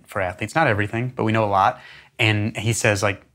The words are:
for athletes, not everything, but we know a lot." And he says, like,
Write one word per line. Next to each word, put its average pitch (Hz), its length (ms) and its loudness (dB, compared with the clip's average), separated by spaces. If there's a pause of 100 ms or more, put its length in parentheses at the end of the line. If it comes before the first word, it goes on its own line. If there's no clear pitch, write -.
for - 140 -6
athletes, 92 340 -6
not 160 120 2
everything, 113 480 -2
but 113 100 -2
we 110 80 0
know 113 120 2
a - 20 -2
lot." 98 340 2 (380)
And 107 380 0
he 113 160 -2
says, 104 300 0
like, 101 200 -2 (120)